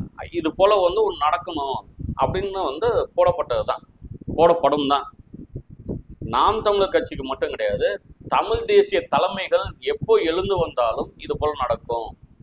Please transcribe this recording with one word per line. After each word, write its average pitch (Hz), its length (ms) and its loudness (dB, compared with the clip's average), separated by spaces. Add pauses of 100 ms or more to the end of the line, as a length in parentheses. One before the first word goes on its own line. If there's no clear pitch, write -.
(320)
இது 160 220 -2
போல 202 220 4
வந்து 185 260 2
ஒண்ணு - 180 0
நடக்கணும் 147 600 -2 (380)
அப்படின்னு 190 460 -2
வந்து 156 260 -2 (220)
போடப்பட்டது 160 540 2
தான், - 180 -4 (520)
போடப்படும் 151 520 4
தான். 139 180 0 (1200)
நாம் 165 340 2
தமிழர் 202 320 2
கட்சிக்கு 147 320 -2
மட்டும் 131 280 -4
கிடையாது, 110 360 0 (380)
தமிழ் 196 380 0
தேசிய 196 420 4
தலைமைகள் 180 600 0 (180)
எப்போ 147 360 2
எழுந்து 185 360 0
வந்தாலும் 135 600 -2
இது - 200 -6
போல 151 220 0
நடக்கும். 117 500 -4 (340)